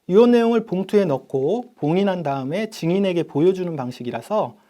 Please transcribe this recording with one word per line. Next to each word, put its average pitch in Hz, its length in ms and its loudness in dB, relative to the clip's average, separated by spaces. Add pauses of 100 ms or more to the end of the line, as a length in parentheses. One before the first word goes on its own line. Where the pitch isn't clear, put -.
유언 226 240 6
내용을 233 340 2
봉투에 190 400 0
넣고 147 720 -4
봉인한 180 480 0
다음에 143 460 -4
증인에게 180 540 -2
보여주는 175 520 0
방식이라서 123 800 -6 (140)